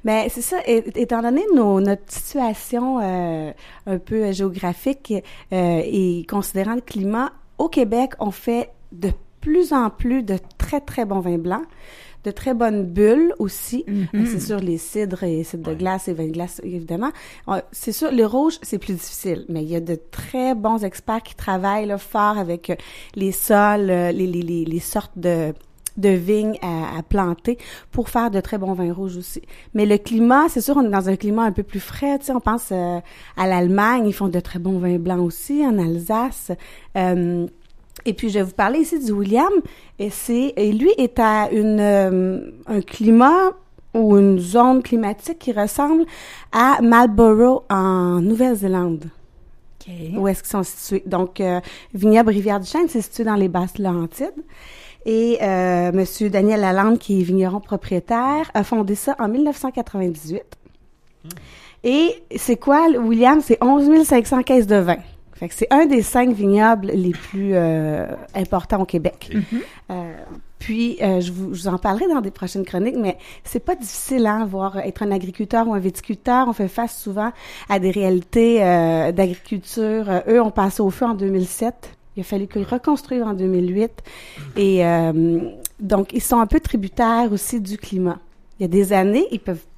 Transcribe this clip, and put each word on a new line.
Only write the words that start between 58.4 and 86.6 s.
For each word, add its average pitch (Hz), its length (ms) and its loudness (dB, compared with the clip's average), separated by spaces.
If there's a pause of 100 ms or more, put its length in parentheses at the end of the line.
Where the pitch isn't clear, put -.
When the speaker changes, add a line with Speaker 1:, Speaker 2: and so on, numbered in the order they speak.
Speaker 1:
a 208 120 0
fondé 208 320 0
ça 277 220 -2
en 220 100 -2
mille 262 160 0
neuf 294 120 -2
cent 262 140 -6
quatre-vingt-dix-huit. 180 720 -6 (840)
Speaker 3:
Hmm. 156 40 -20 (560)
Speaker 1:
Et 311 380 2 (140)
c'est - 200 0
quoi, 302 320 4
le 262 100 4
William ? 240 420 4
C'est - 220 2
onze 285 260 4
mille 311 160 8
cinq 247 220 4
cents 254 160 0
caisses 247 240 4
de 208 100 4
vin. 175 200 2 (380)
Fait 170 140 -12
que - 60 -14
c'est 226 180 -2
un 311 140 6
des 269 140 4
cinq 247 320 2
vignobles 202 600 4
les 180 160 2
plus, 196 440 -4
euh, 160 520 0 (300)
importants 190 440 -2
au 190 40 0
Québec. - 500 -4
Speaker 3:
Ok. - 0 - (180)
Speaker 2:
Mhm. 240 80 -4 (300)
Speaker 1:
Euh, 175 220 -10 (480)
puis, 233 420 -4
euh, 185 180 2
je 180 120 -6
vous, 185 200 -8
je 175 100 -10
vous 196 60 -4
en 180 80 -2
parlerai 214 320 -2
dans 294 120 0
des 196 100 -6
prochaines 190 340 -8
chroniques, 202 320 -4
mais 208 220 -4 (240)
c'est - 160 -8
pas 359 160 -2
difficile, 247 540 -2
hein, 214 180 0
voir, 190 320 -4
être 196 240 -6
un 202 80 -2
agriculteur 196 580 -2
ou 220 60 -2
un 196 60 0
viticulteur. 240 680 0
On 233 40 -2
fait 196 160 -2
face 233 280 -6
souvent 214 360 -6 (360)
à 196 120 0
des 185 100 2
réalités, 208 720 4
euh, 165 460 4
d'agriculture. 202 960 -2
Euh, 185 200 0
eux 233 120 6
ont 214 120 0
passé 196 300 0
au 196 80 4
feu 247 140 -2
en 233 100 0
deux 196 140 -2
mille 185 200 0
sept. - 420 -8 (260)
Il 202 40 -10
a 180 40 -8
fallu 202 220 -4
qu'ils 202 180 -4
reconstruisent 254 600 -2
en 214 100 -4
deux 185 140 -2
mille 180 260 0
huit. 220 180 0 (640)
Et, 190 300 4
euh, 165 540 2 (400)
donc, 196 320 0
ils 247 100 -2
sont 240 160 2
un 226 80 4
peu 311 140 2